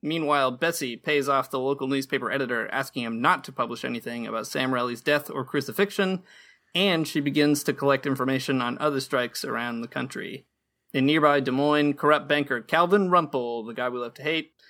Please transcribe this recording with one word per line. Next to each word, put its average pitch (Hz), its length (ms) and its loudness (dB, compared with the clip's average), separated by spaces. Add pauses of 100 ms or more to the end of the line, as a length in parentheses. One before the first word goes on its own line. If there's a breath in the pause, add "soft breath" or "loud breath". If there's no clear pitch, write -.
Meanwhile, 147 480 0
Bessie 131 440 -2
pays 143 320 0
off 135 220 2
the 135 100 -2
local 135 280 -2
newspaper 135 440 -2
editor, 123 400 -2
asking 135 320 -4
him 113 160 -4
not 160 260 2
to 147 60 -14
publish 120 320 -6
anything 120 440 -6
about 110 180 -6
Sam 131 260 -2
Riley's 123 300 -2
death 147 300 0
or 131 120 -4
crucifixion, 185 800 0 (540 soft breath)
and 175 320 2
she - 140 -2
begins 147 420 2
to 143 100 0
collect 139 320 2
information 131 560 0
on 120 160 -4
other 147 220 0
strikes 127 440 -2
around 120 380 -4
the 117 60 -8
country. 127 580 -10 (480)
In 135 140 4
nearby 147 320 6
Des 131 120 0
Moines, 147 440 2
corrupt 147 320 4
banker 143 340 0
Calvin 175 480 2
Rumpel, 123 560 0
the 117 80 -10
guy 123 160 -2
we 123 80 -6
love 120 180 -8
to - 60 -18
hate, 156 300 -2 (180 soft breath)